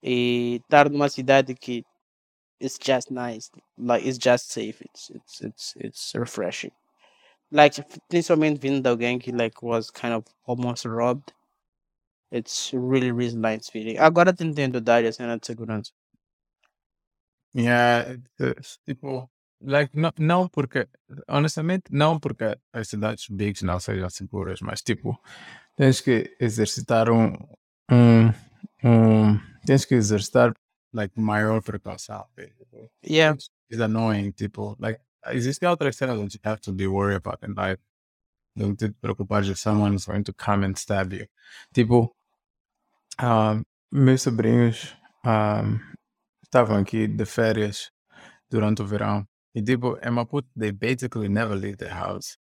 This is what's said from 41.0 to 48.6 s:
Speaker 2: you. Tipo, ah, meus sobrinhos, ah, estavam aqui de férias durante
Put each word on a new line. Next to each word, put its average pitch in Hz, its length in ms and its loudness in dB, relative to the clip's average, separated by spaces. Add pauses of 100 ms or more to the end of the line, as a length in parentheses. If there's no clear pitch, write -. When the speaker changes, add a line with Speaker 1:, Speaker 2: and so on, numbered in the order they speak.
Speaker 2:
you. 95 140 -12 (460)
Tipo, 117 420 4 (1040)
ah, 110 420 2 (320)
meus 131 300 6
sobrinhos, 117 760 2 (280)
ah, 107 380 2 (800)
estavam 110 360 2
aqui 107 280 -2
de 107 180 -4
férias 107 680 -2 (580)
durante 107 320 0